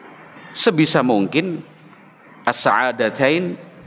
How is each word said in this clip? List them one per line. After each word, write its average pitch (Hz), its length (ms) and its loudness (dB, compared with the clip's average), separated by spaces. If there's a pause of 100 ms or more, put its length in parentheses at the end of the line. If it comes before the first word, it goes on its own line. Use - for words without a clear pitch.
(560)
Sebisa 156 500 2
mungkin 123 580 -2 (800)
as-sa'adatain, 127 1120 0 (320)